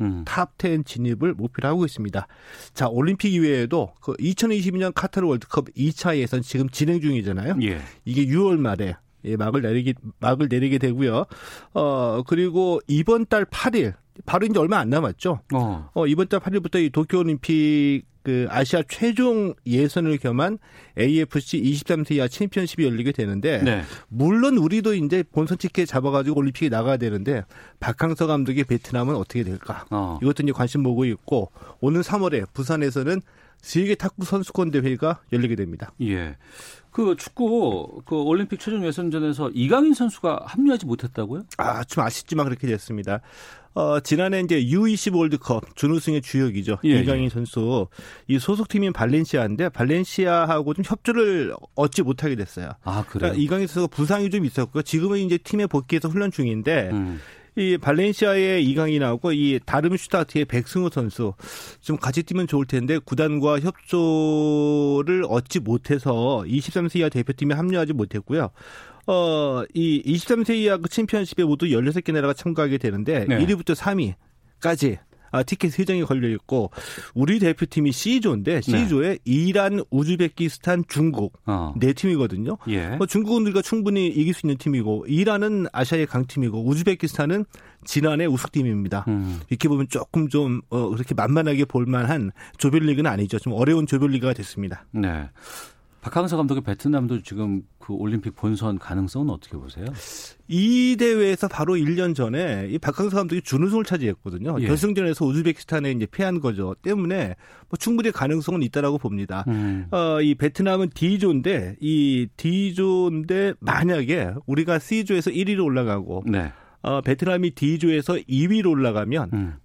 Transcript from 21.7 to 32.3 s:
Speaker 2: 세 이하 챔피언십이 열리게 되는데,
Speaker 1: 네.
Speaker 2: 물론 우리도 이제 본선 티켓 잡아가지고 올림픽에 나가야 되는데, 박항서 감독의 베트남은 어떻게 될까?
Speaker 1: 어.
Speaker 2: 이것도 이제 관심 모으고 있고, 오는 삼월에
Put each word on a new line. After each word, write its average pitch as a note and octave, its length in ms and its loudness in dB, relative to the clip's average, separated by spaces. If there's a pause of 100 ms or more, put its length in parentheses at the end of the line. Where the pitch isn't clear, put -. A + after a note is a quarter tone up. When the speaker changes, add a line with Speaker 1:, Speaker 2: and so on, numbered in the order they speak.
Speaker 2:
세 D3 120 -2
이하 C3 120 2
챔피언십이 F3+ 580 -2
열리게 A#2+ 280 0
되는데, G#2 500 -2
Speaker 1:
네. G#2+ 200 2 (260)
Speaker 2:
물론 A3 480 4
우리도 G#3 360 2
이제 F3 300 0
본선 D#3+ 340 -2
티켓 F3 280 -2
잡아가지고 C#3 520 0
올림픽에 C#3 320 0
나가야 A#2 280 2
되는데, A2 460 -2 (360)
박항서 D#3+ 480 0
감독의 C#3 380 2
베트남은 B2 500 -2
어떻게 A#2 280 -4
될까? F#2+ 460 -8
Speaker 1:
어. F#2 320 -2
Speaker 2:
이것도 C#3+ 220 0
이제 C#3+ 80 2
관심 B2+ 320 0
모으고 B2 220 2
있고, A2+ 460 -2 (280)
오는 D#3+ 240 2
삼월에 E3+ 400 0 (100)